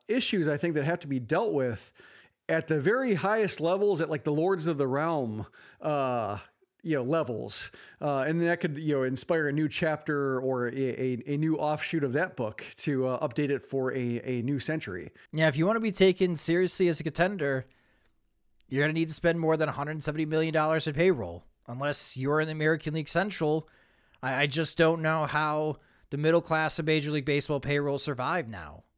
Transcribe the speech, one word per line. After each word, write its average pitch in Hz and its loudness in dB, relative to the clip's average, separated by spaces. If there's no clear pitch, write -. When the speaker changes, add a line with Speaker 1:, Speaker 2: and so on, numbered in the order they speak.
Speaker 1:
issues, 208 2
I 147 2
think, 170 -2
that 147 0
have 170 0
to 147 -12
be 135 -2
dealt 165 0
with 127 -2
at 160 0
the 156 2
very 226 2
highest 202 2
levels, 190 2
at, 160 0
like, 151 -4
the 151 0
Lords 165 2
of 160 0
the 139 2
Realm, 131 -2
uh, 123 0
you 156 0
know, 131 0
levels. 123 -2
Uh, 139 0
and 165 0
that 170 2
could, 156 -4
you 151 0
know, 135 2
inspire 143 0
a 139 -2
new 151 0
chapter 143 0
or 127 0
a, 120 -6
a, 127 -2
a 143 -2
new 160 2
offshoot 151 -2
of 127 -2
that 165 -2
book 107 -6
to, 131 0
uh, 131 -2
update 139 -2
it 135 -2
for 131 -2
a, 120 -2
a 123 -2
new 131 -2
century. 120 -6
Speaker 2:
Yeah, 160 4
if 139 0
you 165 2
wanna 226 2
be 220 0
taken 185 4
seriously 175 2
as 160 0
a - -6
contender, 156 -2
you're 135 2
gonna 156 2
need 165 0
to 156 -4
spend 165 0
more 160 2
than 156 0
a - -4
hundred 151 -6
seventy 156 -2
million 156 0
dollars 156 2
in 151 -4
payroll. 120 0
Unless 139 -2
you're 143 0
in 156 0
the 156 -6
American 156 0
League 156 -4
Central, 165 0
I, 131 0
I 147 2
just 147 -2
don't 165 4
know 156 0
how 151 0
the - -6
middle 160 4
class 156 0
of 156 0
Major 151 2
League 147 -2
Baseball 143 0
payroll 143 0
survive 135 -2
now. 85 -12